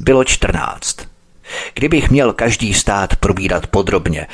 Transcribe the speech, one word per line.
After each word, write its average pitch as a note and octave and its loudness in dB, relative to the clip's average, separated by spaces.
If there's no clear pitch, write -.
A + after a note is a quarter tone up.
bylo C3 4
čtrnáct. - -4
Kdybych D3+ 2
měl C3 4
každý A2+ -2
stát G2 0
probírat F#2+ 0
podrobně, F2+ -2